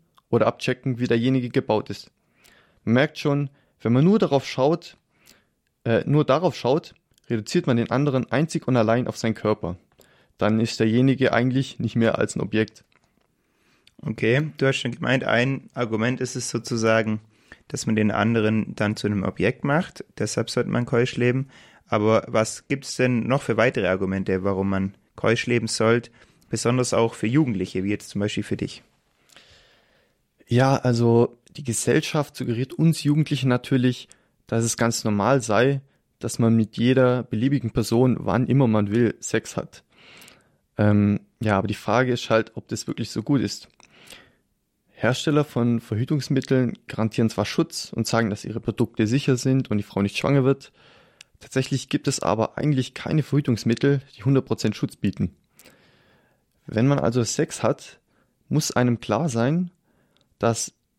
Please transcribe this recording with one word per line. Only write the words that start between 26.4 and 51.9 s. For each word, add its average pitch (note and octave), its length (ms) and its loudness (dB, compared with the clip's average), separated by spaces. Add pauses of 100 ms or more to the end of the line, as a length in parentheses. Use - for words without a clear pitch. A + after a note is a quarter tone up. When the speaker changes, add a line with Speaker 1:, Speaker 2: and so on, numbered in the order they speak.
Speaker 2:
besonders B2 440 0
auch A2+ 200 2
für - 140 -6
Jugendliche, A2+ 560 -2
wie G2+ 80 -2
jetzt - 180 -8
zum - 100 -8
Beispiel G#2 240 -4
für - 140 -6
dich? - 260 -8 (1600)
Speaker 1:
Ja, C3 280 4
also A#2 640 2 (180)
die - 80 -12
Gesellschaft C#3 720 -2
suggeriert A#2+ 380 -4
uns D#3+ 300 2
Jugendlichen D3 440 0
natürlich, B2 640 0 (380)
dass A2+ 180 0
es A2+ 100 -2
ganz A#2 300 -2
normal A2 360 2
sei, A#2+ 400 2 (380)
dass - 200 -6
man A2+ 160 4
mit A2+ 220 0
jeder B2 460 4
beliebigen B2 480 -2
Person, A#2 480 2
wann G#2 280 0
immer C3+ 200 4
man G#2+ 240 2
will, A2+ 300 2
Sex - 340 -4
hat. - 280 -10 (920)
Ähm, G#2 440 2 (180)
ja, G#2+ 180 0
aber G#2 100 2
die G#2+ 60 -2
Frage B2 380 0
ist - 180 -4
halt, A2+ 260 2
ob - 120 -14
das - 200 -8
wirklich A2+ 220 -6
so A2 140 -6
gut C#3+ 160 2
ist. - 300 -6 (1200)
Hersteller C#3+ 540 0
von A#2+ 380 -2
Verhütungsmitteln C3 960 -2 (100)
garantieren A2 420 0
zwar G#2+ 160 -2
Schutz - 480 -4
und A2+ 140 -4
sagen, A2+ 220 0
dass - 160 -6
ihre A2 160 -8
Produkte A2+ 440 -2
sicher C3 300 2
sind C3 340 0
und G#2+ 80 0
die G2+ 60 -2
Frau - 180 -4
nicht G2+ 160 -2
schwanger C#3 280 2
wird. C3+ 260 -2 (680)
Tatsächlich - 480 -4
gibt - 180 -2